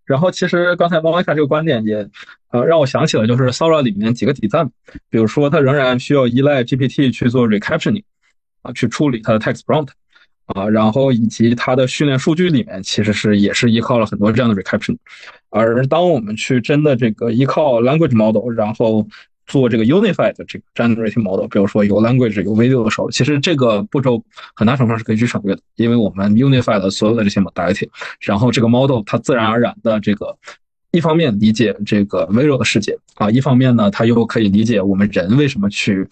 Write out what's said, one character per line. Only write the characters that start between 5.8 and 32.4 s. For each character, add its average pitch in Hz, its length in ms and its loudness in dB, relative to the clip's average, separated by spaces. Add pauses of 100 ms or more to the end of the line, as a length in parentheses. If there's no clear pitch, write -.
需 - 140 -2
要 135 140 4
依 120 160 2
赖 139 200 2
G - 120 -4
P 131 120 0
T 135 220 0
去 123 180 -4
做 120 220 2
recaptioning， 107 540 -2 (580)
啊， - 120 -14
去 123 140 -2
处 147 220 -2
理 120 140 -2
它 117 100 0
的 110 60 2
text 120 260 -6
prompt， 147 220 0 (580)
啊， 98 240 -6
然 110 220 2
后 135 200 2
以 117 140 0
及 117 300 0
它 127 200 -2
的 131 120 2
训 151 180 -2
练 135 140 0
数 160 160 0
据 180 160 0
里 123 140 2
面 95 180 -12
其 - 200 -4
实 104 80 0
是， 104 280 0
也 101 120 2
是 117 200 0
依 113 100 2
靠 123 160 -2
了 110 80 2
很 104 140 -6
多 104 120 2
这 120 120 0
样 117 100 2
的 95 80 -2
recaptioning。 - 380 -6 (560)
而 113 300 2
当 165 240 2
我 156 100 2
们 107 160 -8
去 123 240 -2
真 147 240 0
的 147 120 4
这 120 160 0
个 117 200 -6
依 123 140 2
靠 135 340 2
language 135 360 2
model， 110 340 2
然 110 240 -2
后 110 320 0 (400)
做 131 240 2
这 117 80 0
个 113 80 2
unified 160 500 2
的 90 100 -16
这 - 120 -14
个 - 160 -20
generative 113 480 0
model， 98 240 -2
比 - 140 -2
如 98 80 2
说 104 180 0
有 101 160 2
language 113 400 2
有 101 140 -2
video 120 280 2
的 107 60 -2
时 - 100 -4
候， - 120 -6
其 - 120 -2
实 143 160 0
这 165 160 0
个 113 280 0
步 135 180 -4
骤 123 180 0 (360)
很 107 100 -2
大 113 100 2
程 131 120 0
度 - 20 0
上 113 80 -2
是 107 60 -8
可 113 100 -4
以 - 20 0
去 117 120 0
省 113 160 -6
略 101 100 -4
的， - 80 -8 (140)
因 117 160 0
为 120 40 2
我 110 140 0
们 98 240 -2
unify 127 460 2
了 95 100 0
所 107 180 -2
有 113 80 2
的 110 80 0
这 101 60 0
些 101 100 0
modality， - 480 -2 (320)
然 101 160 -4
后 117 160 2
这 110 80 -2
个 113 80 2
model 120 380 2
它 - 140 -4
自 143 160 -2
然 117 100 0
而 113 160 0
然 - 220 -2
的 110 160 0
这 101 160 -2
个 - 200 -10 (540)
一 175 100 0
方 156 160 0
面 139 240 0
理 107 120 4
解 110 200 0 (140)
这 104 200 0
个 90 260 -2
visual 131 260 2